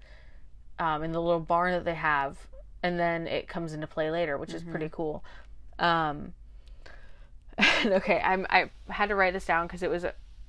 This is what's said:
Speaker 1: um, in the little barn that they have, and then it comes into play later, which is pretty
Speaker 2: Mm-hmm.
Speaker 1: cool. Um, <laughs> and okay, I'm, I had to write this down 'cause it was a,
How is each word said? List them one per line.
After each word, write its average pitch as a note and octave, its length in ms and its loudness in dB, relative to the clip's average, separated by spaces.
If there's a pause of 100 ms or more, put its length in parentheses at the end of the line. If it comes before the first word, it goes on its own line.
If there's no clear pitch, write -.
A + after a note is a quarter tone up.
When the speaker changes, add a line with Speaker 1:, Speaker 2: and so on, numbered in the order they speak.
(800)
Speaker 1:
um, D#3 240 0
in D#3+ 100 -2
the E3 80 0
little E3+ 200 4
barn F3 320 4
that F3 120 0
they E3+ 100 0
have, D3+ 540 0 (340)
and F3 160 2
then E3+ 300 0
it - 180 -2
comes E3+ 280 -6
into D3+ 120 -6
play D#3 240 -2
later, D#3+ 260 0
which D#3+ 160 -6
is E3+ 120 -8
pretty D#3+ 220 -4
Speaker 2:
Mm-hmm. - 100 -8
Speaker 1:
cool. D#3 280 -4 (540)
Um, E3 560 2 (720)
<laughs> - 520 -12
and A3 340 6
okay, F#3+ 320 4
I'm, F#3+ 260 2
I F3 200 6 (200)
had G3+ 200 0
to G#3+ 40 0
write F#3 200 4
this F#3+ 120 -6
down E3+ 220 2
'cause F3+ 160 -6
it E3+ 60 2
was E3+ 120 0
a, - 120 -4 (340)